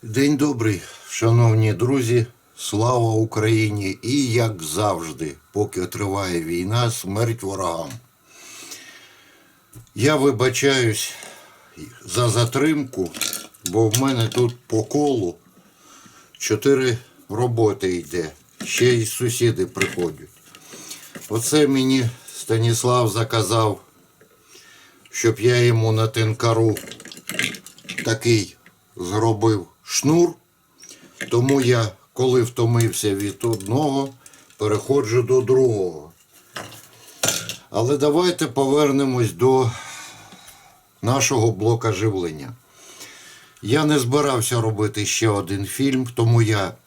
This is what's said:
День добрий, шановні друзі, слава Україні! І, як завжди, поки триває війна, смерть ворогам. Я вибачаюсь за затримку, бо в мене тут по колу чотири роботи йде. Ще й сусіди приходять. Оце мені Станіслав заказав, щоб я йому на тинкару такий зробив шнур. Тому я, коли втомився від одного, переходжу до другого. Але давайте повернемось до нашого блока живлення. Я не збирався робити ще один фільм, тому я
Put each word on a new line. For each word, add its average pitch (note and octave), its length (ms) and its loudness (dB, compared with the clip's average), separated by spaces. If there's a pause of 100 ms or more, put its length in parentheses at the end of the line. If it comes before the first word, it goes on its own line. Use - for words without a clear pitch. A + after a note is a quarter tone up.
День C3+ 340 0
добрий, A#2+ 460 0 (260)
шановні A2+ 640 4
друзі, A#2+ 540 0 (300)
слава A#2 540 0
Україні! A2 920 0
І, C3 300 0
як A2 300 0
завжди, E2 760 -4 (160)
поки G2 340 -2
триває F#2+ 580 -4
війна, G2 460 -2
смерть A2+ 520 -4
ворогам. F2 480 -6 (2000)
Я C#3 220 2
вибачаюсь B2+ 960 2 (920)
за A#2 240 0
затримку, A#2+ 840 0 (560)
бо G#2+ 220 2
в G#2+ 100 0
мене B2+ 300 0
тут A#2+ 280 0 (100)
по A2 180 -2
колу C3 520 -2 (1040)
чотири B2+ 600 0 (300)
роботи G#2+ 680 0
йде. D#2+ 360 -6 (320)
Ще - 220 0
й A#2 200 2
сусіди A#2 600 -2
приходять. F2 640 -6 (1000)
Оце C3+ 400 2
мені C3 400 2 (260)
Станіслав A#2 760 0
заказав, A2 720 0 (1300)
щоб A2+ 300 0
я B2 160 4
йому A#2 360 4
на A2+ 160 2
тинкару A2+ 680 2 (1300)
такий A2+ 520 0 (400)
зробив G#2 680 0 (240)
шнур. E3 440 2 (960)
Тому C3+ 300 2
я, A#2 280 2 (240)
коли B2+ 300 2
втомився A2+ 720 0
від G2 300 -6
одного, C3 640 -2 (480)
переходжу A2+ 680 0
до B2+ 180 2
другого. G#2 720 0 (1600)
Але A#2+ 260 0
давайте D#3+ 500 2
повернемось C3+ 840 0
до B2+ 380 2 (1300)
нашого A#2+ 500 2
блока A2+ 400 0
живлення. F2+ 600 -4 (1120)
Я C#3 220 2
не D3+ 140 4
збирався B2+ 600 0
робити G#2+ 460 -2
ще - 220 0
один G2 380 -2
фільм, C3 480 -2
тому A#2 280 4
я G#2 300 0 (140)